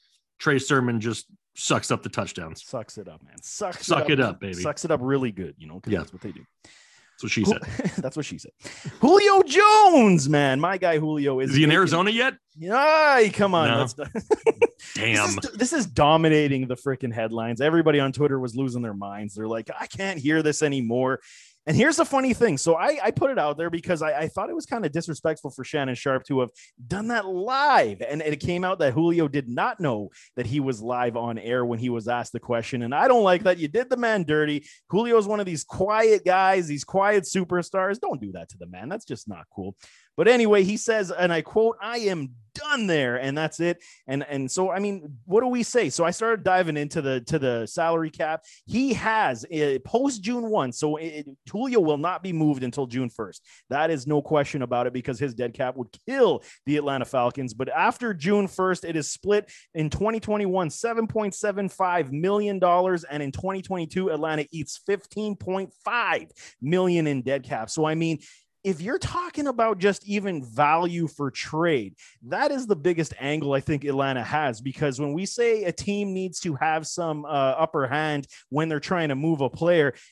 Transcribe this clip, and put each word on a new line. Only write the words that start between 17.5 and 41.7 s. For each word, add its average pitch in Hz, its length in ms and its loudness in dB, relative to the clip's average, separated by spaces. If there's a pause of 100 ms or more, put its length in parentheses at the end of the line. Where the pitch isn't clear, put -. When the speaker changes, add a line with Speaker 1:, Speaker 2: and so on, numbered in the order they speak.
Speaker 2:
Everybody 156 400 4
on 135 120 0
Twitter 135 280 0
was 120 160 -6
losing 123 260 -2
their 110 120 -6
minds. 101 400 -10
They're 107 140 -8
like, 110 300 -6
"I - 80 -10
can't 196 320 -8
hear 151 240 2
this 151 200 2
anymore." 131 580 0 (440)
And 156 120 0
here's 285 200 6
the 330 80 4
funny 262 300 0
thing. 196 240 2
So 165 160 2
I, 233 260 0
I 202 120 0
put - 180 0
it 247 80 -2
out 147 180 0
there 165 140 -4
because 165 320 -2
I, 151 200 -2
I 160 60 -2
thought 202 220 -6
it - 40 -8
was 320 120 -6
kinda 226 220 -4
disrespectful 156 640 -4
for 131 100 -14
Shannon 135 320 -4
Sharpe 131 300 -2
to 135 160 0
have 120 100 -2 (380)
done 202 200 -4
that 233 160 -2
live. 190 800 2
And, 139 180 -6
and 151 140 -2
it 139 60 -10
came 175 240 -2
out 185 160 -2
that 139 140 2
Julio 165 340 2
did 139 200 -4
not 190 300 -4
know 113 320 -2 (240)
that 123 120 -4
he 131 120 -2
was 131 240 -2
live 123 340 -2
on 117 220 -4
air 120 260 -2
when 120 140 -4
he 127 100 -4
was 117 200 -4
asked 120 240 -4
the 117 80 -8
question. 120 420 -4
And 117 100 -6
I 165 140 2
don't 247 160 6
like 180 220 4
that. 180 140 2
You 156 100 -4
did 160 220 -2
the - 60 0
man 220 280 0
dirty. 151 420 0 (240)
Julio 233 280 2
is 202 100 2
one 214 100 -2
of 202 80 -2
these 170 160 -6
quiet 214 640 2
guys, 185 420 4
these 147 160 -6
quiet 196 420 2
superstars. 180 760 -2
Don't 247 200 -4
do 101 120 -10
that 85 160 -14
to - 100 -20
the 87 80 -18
man. 90 220 -14
That's 208 160 -10
just - 240 -12
not 85 260 -14
cool. 98 220 -10 (380)
But 180 140 4
anyway, 214 340 6
he 202 140 0
says, 214 340 -2
and 175 220 0
I 165 80 0
quote, 220 400 0